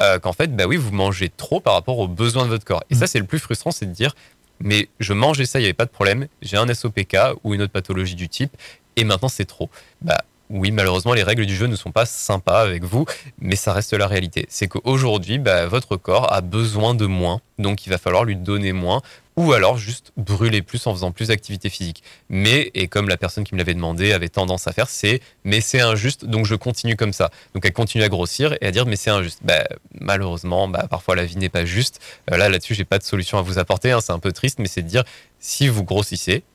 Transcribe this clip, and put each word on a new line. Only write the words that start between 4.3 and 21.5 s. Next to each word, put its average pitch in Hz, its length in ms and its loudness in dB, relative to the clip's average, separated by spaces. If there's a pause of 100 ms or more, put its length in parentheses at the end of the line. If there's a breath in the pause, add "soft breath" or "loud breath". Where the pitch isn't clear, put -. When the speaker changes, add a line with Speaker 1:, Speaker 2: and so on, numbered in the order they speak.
Speaker 1:
Mais 104 280 0 (100)
je 101 140 -2
mangeais 135 320 2
ça, 135 140 -2
il - 20 2
n'y 107 60 2
avait 90 60 2
pas 120 120 0
de - 60 -12
problème, 104 360 0 (140)
j'ai 101 160 -4
un 117 100 2
S 120 180 -2
O 120 40 0
P 101 160 -2
K - 120 0 (260)
ou 104 100 -2
une 101 80 0
autre 101 100 -2
pathologie 92 440 -4
du 87 140 -8
type, - 280 -6 (380 loud breath)
et 117 80 2
maintenant 107 260 2
c'est 101 160 -4
trop. » - 240 -10 (320 loud breath)
Bah - 220 0 (260)
oui, 98 220 -2
malheureusement, 95 420 2
les 107 100 4
règles 107 220 2
du 98 100 0
jeu 107 120 0
ne 117 80 0
sont - 160 -8
pas 113 160 2
sympas 98 540 0
avec 90 220 0
vous, 113 220 0 (340 loud breath)
mais 92 160 -2
ça 98 180 -2
reste 101 200 -2
la 101 140 2
réalité. 92 420 -2
C'est - 180 -4
qu'aujourd'hui, 127 680 0
bah, 92 300 2
votre 107 300 -2
corps 101 360 2
a 98 80 2
besoin 110 540 0
de 110 100 2
moins, 90 360 0 (180)
donc 101 260 -2
il - 40 -14
va 95 100 2
falloir 92 240 2
lui 107 120 -2
donner 98 360 -2
moins, 92 300 0 (340 loud breath)
ou 165 180 4
alors 113 260 6
juste 110 360 -10
brûler 101 460 0
plus - 240 -8
en 113 80 0
faisant 90 180 -4
plus 110 180 -6
d'activité 104 420 -2